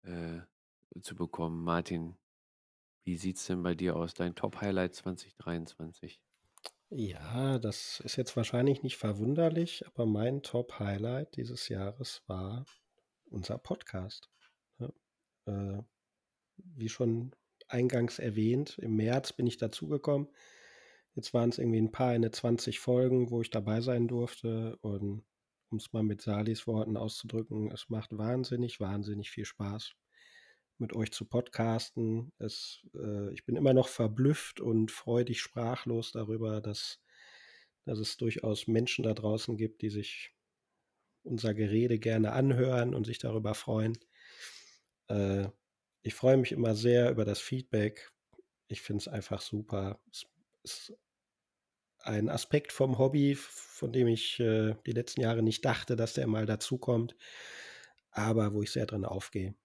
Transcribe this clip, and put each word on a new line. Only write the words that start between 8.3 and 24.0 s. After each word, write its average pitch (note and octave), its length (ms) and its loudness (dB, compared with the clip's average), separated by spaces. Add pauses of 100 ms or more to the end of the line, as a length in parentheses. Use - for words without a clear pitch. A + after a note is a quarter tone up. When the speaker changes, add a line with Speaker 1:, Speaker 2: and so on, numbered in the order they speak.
Speaker 2:
wahrscheinlich B2+ 480 2
nicht C3 140 -4
verwunderlich, D#3+ 920 2
aber A#2+ 200 -2
mein A2+ 360 0
Top-Highlight A#2+ 920 -4
dieses A#2+ 320 -8
Jahres G#2+ 580 -6
war F#2+ 380 -6 (640)
unser G#2 300 -6
Podcast. - 720 -8 (480)
Ja, B2+ 120 -8 (540)
äh, G2+ 380 -4 (720)
wie D#3+ 320 -8
schon A#2 440 0 (360)
eingangs B2 500 2
erwähnt, A#2 600 2
im A2 180 0
März A#2 360 2
bin B2+ 140 0
ich A#2+ 120 0
dazugekommen. C#3+ 720 0 (840)
Jetzt - 200 -8
waren's A#2+ 240 4
irgendwie A2+ 220 4
ein A2 120 2
paar, B2+ 180 2
eine A#2 200 4
zwanzig A#2 500 0
Folgen, B2+ 500 4
wo A#2 100 0
ich A2+ 100 -4
dabei G#2+ 300 2
sein A#2+ 280 2